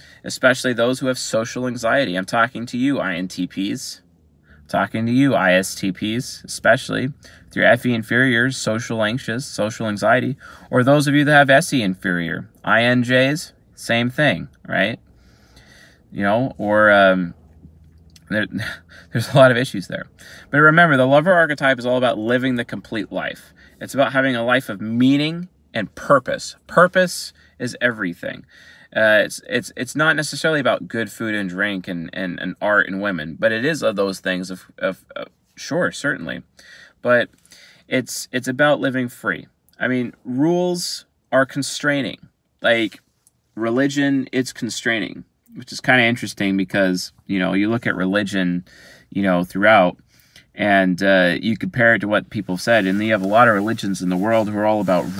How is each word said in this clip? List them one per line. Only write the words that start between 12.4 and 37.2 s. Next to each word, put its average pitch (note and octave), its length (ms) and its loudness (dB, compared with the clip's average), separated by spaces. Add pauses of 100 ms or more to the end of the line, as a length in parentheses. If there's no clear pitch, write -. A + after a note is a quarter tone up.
I A2 180 2
N B2 220 2
Js, C3 480 0 (220)
same A#2 340 -2
thing, A#2+ 400 -2 (180)
right? F#2 320 -2 (1120)
You G2 120 -6
know, A2+ 340 0
or, G#2+ 340 4
um, F#2+ 440 6 (920)
there, G#2 180 -4 (320)
<laughs> - 340 -20
there's A#2+ 200 -6
a C3+ 40 2
lot C3 140 10
of A#2+ 60 2
issues A#2+ 300 -4
there. - 220 -10 (420)
But C#3 80 2
remember, D#3 380 6
the B2+ 100 4
lover D3+ 260 4
archetype D3 460 2
is A#2+ 80 -6
all B2 100 2
about A#2+ 220 0
living B2 380 0
the A#2+ 80 -4
complete G2+ 480 -8
life. - 400 -8 (280)
It's - 140 -12
about C3 180 2
having C3+ 220 0
a A#2 100 -4
life B2 240 0
of G2+ 120 -10
meaning C#3+ 680 0 (260)
and G#2 200 -6
purpose. - 640 0 (100)
Purpose F3+ 640 2 (260)
is B2 220 -8
everything. G#2+ 640 -6 (500)
Uh, G#2+ 280 4
it's, - 240 -8
it's, A#2 280 -4
it's - 200 -8
not D#3 200 2
necessarily D3+ 440 -2
about A#2+ 280 0
good A2+ 220 -4
food A2+ 240 -6
and G2+ 160 -4
drink F#2+ 360 -4
and, E2+ 260 -8
and, F2+ 280 -8
and F2+ 220 -6
art G#2 260 2
and F#2+ 140 -6
women, D#2+ 360 -6
but A2 140 2
it A2+ 120 -4
is D3+ 180 -2
of A2 140 0
those G2 240 -2
things, F#2 300 -4
of, F#2 160 -14 (120)
of, F#2 260 -4 (100)
of, - 140 -10 (280)
sure, E3+ 360 -4
certainly. D2+ 500 -6 (600)
But A#2+ 260 2 (600)